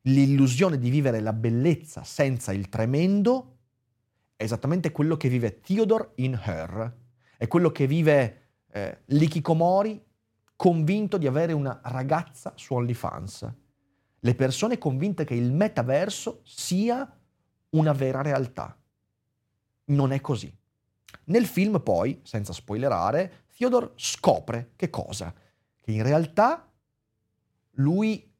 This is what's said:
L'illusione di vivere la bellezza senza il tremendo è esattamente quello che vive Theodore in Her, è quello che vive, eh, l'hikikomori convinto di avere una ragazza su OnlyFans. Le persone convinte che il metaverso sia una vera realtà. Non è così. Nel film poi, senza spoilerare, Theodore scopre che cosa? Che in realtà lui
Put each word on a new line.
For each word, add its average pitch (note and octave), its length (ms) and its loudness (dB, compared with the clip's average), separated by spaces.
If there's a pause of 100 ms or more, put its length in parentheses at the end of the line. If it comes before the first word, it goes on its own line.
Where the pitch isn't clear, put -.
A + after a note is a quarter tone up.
L'illusione C#3 760 4
di B2 120 0
vivere C3 320 2
la A2 120 -2
bellezza A#2+ 680 0
senza C3 500 -2
il G2 160 -6
tremendo F#3+ 880 0 (760)
è - 80 -8
esattamente C#3+ 480 -2
quello D3+ 260 0
che D3+ 100 -2
vive A#2+ 320 0
Theodore A3 560 0
in B2+ 260 -2
Her, F#2 640 -8 (320)
è A#2+ 100 -4
quello F3 240 4
che D3 160 0
vive, D3 640 2 (200)
eh, - 340 -8
l'hikikomori E3+ 960 0 (520)
convinto F#3+ 600 2
di D#3+ 100 0
avere D#3+ 260 0
una C#3 300 -4
ragazza C3+ 720 -4
su - 180 -8
OnlyFans. A#2+ 800 -6 (680)
Le A#2+ 160 2
persone C3+ 420 0
convinte D#3+ 460 -2
che B2+ 120 -4
il A#2+ 160 0
metaverso D#3 920 -2
sia A#3 680 -4 (600)
una D#3 220 4
vera C3+ 280 -2
realtà. C#3 540 -4 (1120)
Non C#3+ 260 2
è C3+ 100 -2
così. G#2 340 -6 (680)
Nel G#3+ 200 2
film F#3+ 360 0
poi, G2+ 420 -2
senza G2+ 300 -8
spoilerare, A#2 920 -2 (100)
Theodore A#3+ 400 0
scopre - 800 -2
che - 140 -4
cosa? F#2+ 420 -8 (480)
Che - 120 -8
in G#2+ 100 -2
realtà E3 680 2 (1000)
lui F#3+ 680 0